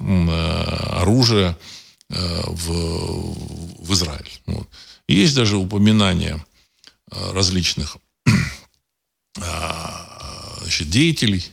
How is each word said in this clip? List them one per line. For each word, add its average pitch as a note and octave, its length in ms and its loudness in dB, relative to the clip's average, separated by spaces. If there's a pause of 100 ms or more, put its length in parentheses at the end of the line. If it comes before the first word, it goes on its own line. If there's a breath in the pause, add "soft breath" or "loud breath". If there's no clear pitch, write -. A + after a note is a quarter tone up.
м, F2+ 300 2
э, E2 320 0 (400)
оружие, G#2 540 4 (520 loud breath)
э, E2+ 380 -6
в, E2+ 1400 -6
в F2 80 -6
Израиль. E2+ 380 -4 (160)
Вот. - 220 -6 (380 loud breath)
И - 80 4
есть F3+ 220 6
даже G#2 200 2
упоминание, F#2+ 880 2 (680 soft breath)
э, F#2 200 -8
различных, F#2 640 -2 (280)
<clears throat> - 1120 -4
а, E2 1200 -10
значит, E2+ 280 -4
деятелей A#2 640 2